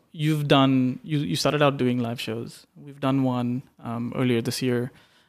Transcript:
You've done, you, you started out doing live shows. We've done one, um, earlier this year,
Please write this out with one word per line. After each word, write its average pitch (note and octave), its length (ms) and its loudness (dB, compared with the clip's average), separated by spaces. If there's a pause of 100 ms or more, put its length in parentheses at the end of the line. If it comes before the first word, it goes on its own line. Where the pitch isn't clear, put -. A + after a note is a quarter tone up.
(120)
You've D3+ 340 -2
done, C3+ 560 4
you, D3+ 160 -4
you D#3+ 180 -2
started D3 260 0
out C#3 160 2
doing B2 200 0
live A#2 220 -4
shows. - 460 -10 (100)
We've C#3+ 240 -20
done C3+ 220 2
one, B2 400 -2 (200)
um, A#2 320 -8
earlier B2 280 0
this A#2+ 180 -4
year, B2 320 -2 (360)